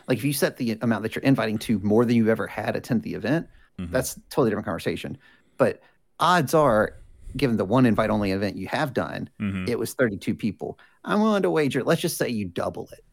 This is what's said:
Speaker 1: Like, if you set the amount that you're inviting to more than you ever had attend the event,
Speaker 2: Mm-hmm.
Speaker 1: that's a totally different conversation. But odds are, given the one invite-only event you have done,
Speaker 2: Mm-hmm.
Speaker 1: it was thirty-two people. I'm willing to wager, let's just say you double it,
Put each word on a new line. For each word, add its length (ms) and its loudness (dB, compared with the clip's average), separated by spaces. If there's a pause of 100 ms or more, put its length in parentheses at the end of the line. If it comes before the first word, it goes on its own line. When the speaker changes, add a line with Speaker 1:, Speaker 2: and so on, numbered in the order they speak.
Speaker 1:
Like, 100 2
if 60 -6
you 80 0
set 240 0
the 260 -2
amount 220 0
that 100 -4
you're 100 -6
inviting 360 2
to 200 -2
more 260 4
than 100 2
you 140 4
ever 180 0
had 300 -4
attend 260 -2
the 100 -8
event, 320 -2 (320)
Speaker 2:
Mm-hmm. 140 -8
Speaker 1:
that's 240 -2
a 40 -20 (120)
totally 180 2
different 160 -2
conversation. 520 -6 (400)
But 240 2 (380)
odds 360 2
are, 400 4 (400)
given 220 0
the 80 0
one 200 4
invite-only 460 2
event 260 -2
you 120 -8
have 260 -2
done, 340 -4 (100)
Speaker 2:
Mm-hmm. 300 -4
Speaker 1:
it 80 -2
was 160 -4
thirty-two 400 -2
people. 460 -6 (240)
I'm 180 0
willing 220 2
to 80 2
wager, 320 0
let's 180 2
just 160 -4
say 120 -2
you 160 -4
double 480 -6
it, 200 -20